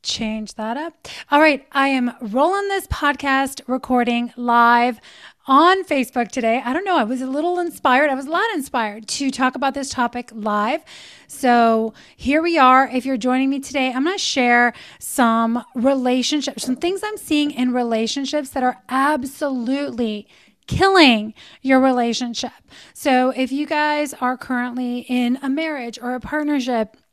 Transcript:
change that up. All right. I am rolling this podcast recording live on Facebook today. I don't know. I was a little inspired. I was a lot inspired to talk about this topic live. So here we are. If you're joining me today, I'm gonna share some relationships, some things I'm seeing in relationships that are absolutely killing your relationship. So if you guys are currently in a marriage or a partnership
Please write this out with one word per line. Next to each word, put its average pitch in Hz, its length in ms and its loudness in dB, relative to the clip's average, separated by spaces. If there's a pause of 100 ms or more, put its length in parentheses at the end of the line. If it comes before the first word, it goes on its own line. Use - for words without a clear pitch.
change 220 540 -6
that 220 200 -6
up. 320 320 -12 (220)
All 285 100 6
right. 302 320 4
I 277 160 2
am 247 320 0
rolling 320 480 0
this 392 200 -4
podcast 277 800 -2
recording 240 720 0
live 240 640 4 (460)
on 339 380 6
Facebook 254 460 -2
today. 233 320 0
I 240 120 -4
don't 370 100 -2
know. 370 140 0
I 240 60 2
was 247 180 -4
a 262 40 -6
little 320 320 -2
inspired. 294 520 2
I 269 40 0
was 262 120 -6
a 294 40 -10
lot 359 220 0
inspired 226 560 -6
to 269 220 -2
talk 262 240 -2
about 269 180 -2
this 269 160 -8
topic 240 460 -4
live. 214 500 -2 (420)
So 226 680 2 (200)
here 294 280 0
we 339 160 0
are. 262 300 6
If 254 180 -4
you're 269 100 -2
joining 254 320 0
me 277 100 -2
today, 262 320 -4
I'm 262 140 -4
gonna 381 140 -2
share 240 560 2 (240)
some 226 680 0 (100)
relationships, 262 920 0
some 254 120 -2
things 370 260 -2
I'm 427 140 -6
seeing 294 360 -2
in 254 200 0
relationships 247 760 -2
that 269 120 -4
are 254 280 -2
absolutely 262 1400 -2 (380)
killing 285 680 4 (300)
your 262 180 4
relationship. 240 720 -2 (400)
So 254 380 2
if 254 200 -2
you 285 140 -4
guys 302 480 -2
are 254 240 -4
currently 247 720 -6
in 247 320 0
a 277 80 -6
marriage 277 540 -4
or 247 120 -6
a 247 60 -8
partnership 262 800 -2 (140)